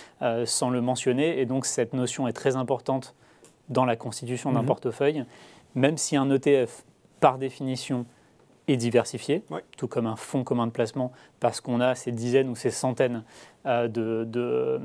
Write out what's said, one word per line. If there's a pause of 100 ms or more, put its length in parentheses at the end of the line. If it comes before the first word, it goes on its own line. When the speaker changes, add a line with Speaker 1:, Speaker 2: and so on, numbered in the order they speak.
(220)
Speaker 1:
euh,
sans
le
mentionner.
Et
donc,
cette
notion
est
très
importante (540)
dans
la
constitution
d'un
Speaker 2:
Mhm.
Speaker 1:
portefeuille. (500)
Même
si
un
E
T
F, (360)
par
définition, (600)
est
diversifié,
Speaker 2:
Ouais. (120)
Speaker 1:
tout
comme
un
fonds
commun
de
placement, (280)
parce
qu'on
a
ces
dizaines
ou
ces
centaines, (440)
euh,
de,
de,